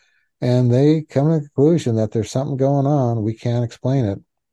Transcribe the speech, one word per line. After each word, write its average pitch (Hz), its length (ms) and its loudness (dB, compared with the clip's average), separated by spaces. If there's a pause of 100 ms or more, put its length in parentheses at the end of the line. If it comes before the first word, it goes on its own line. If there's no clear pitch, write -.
(400)
and 123 320 2
they 151 300 2
come 143 260 0
to 165 60 2
the 156 60 0
conclusion 139 560 0
that 110 160 -2
there's 107 180 -4
something 139 260 -4
going 135 300 0
on. 123 360 0
We 110 120 -4
can't 120 300 -4
explain 127 420 -2
it. 98 140 -4 (320)